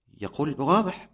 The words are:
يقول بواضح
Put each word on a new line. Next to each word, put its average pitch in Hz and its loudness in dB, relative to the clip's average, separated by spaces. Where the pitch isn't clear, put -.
يقول 135 -4
بواضح 180 0